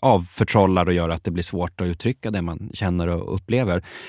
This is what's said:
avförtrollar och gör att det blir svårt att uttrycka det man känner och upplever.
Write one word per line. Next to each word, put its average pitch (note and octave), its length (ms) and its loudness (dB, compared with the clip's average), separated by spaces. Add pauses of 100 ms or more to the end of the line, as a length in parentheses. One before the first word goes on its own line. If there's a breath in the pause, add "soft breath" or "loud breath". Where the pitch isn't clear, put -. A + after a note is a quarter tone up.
avförtrollar F#2+ 840 4
och F2+ 80 2
gör E2+ 160 2
att E2 140 -4
det F2 80 -4
blir E2+ 120 -2
svårt F2 380 -4
att F#2 60 -2
uttrycka A2 440 -4
det G2+ 100 -2
man E2+ 320 -8
känner F2+ 340 -2
och E2+ 280 -4
upplever. G2+ 480 0 (260 loud breath)